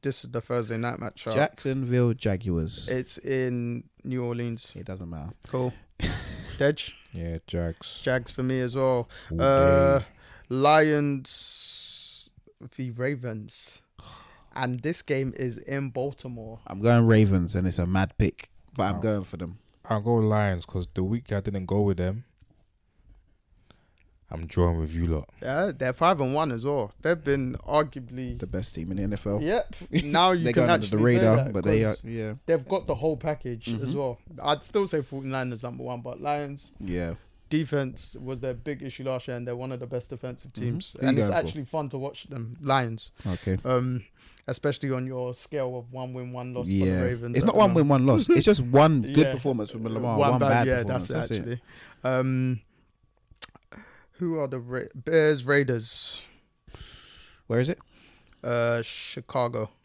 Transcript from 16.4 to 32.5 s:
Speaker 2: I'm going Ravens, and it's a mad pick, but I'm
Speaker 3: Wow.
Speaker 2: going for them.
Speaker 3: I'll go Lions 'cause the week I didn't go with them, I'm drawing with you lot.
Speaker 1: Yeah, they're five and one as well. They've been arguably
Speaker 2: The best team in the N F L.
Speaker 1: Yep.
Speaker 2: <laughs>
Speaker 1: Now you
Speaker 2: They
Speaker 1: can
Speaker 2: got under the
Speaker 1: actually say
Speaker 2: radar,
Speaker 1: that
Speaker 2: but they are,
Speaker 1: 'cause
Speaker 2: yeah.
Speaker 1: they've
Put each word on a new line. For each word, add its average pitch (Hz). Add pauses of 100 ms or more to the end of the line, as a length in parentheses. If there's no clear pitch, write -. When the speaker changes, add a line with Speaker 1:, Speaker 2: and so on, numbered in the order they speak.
Speaker 2:
I'm 95
going 117
Ravens, 98
and 92
it's 90
a 87
mad 95
pick, - (260)
but 101
I'm 95
Speaker 3:
Wow. 87
Speaker 2:
going 107
for -
them. 87 (280)
Speaker 3:
I'll 107
go 117
Lions 104
'cause 90
the 92
week 110
I 101
didn't 98
go 98
with 101
them, 92 (2000)
I'm 80
drawing 85
with 78
you 85
lot. 80 (120)
Speaker 1:
Yeah, 160
they're 127
five 170
and 131
one 151
as 117
well. 135 (100)
They've 160
been 139 (140)
arguably 127
Speaker 2:
The -
best -
team 85
in 95
the 98
N 101
F 101
L. 104
Speaker 1:
Yep. 185 (140)
Speaker 2:
<laughs> 175
Speaker 1:
Now 160
you 175
Speaker 2:
They 120
Speaker 1:
can 156
Speaker 2:
got -
under 107
the 101
Speaker 1:
actually - (160)
say 120
Speaker 2:
radar, 110
Speaker 1:
that 131
Speaker 2:
but 95
they 110
are, 107
Speaker 1:
'cause -
Speaker 2:
yeah. 110 (120)
Speaker 1:
they've 160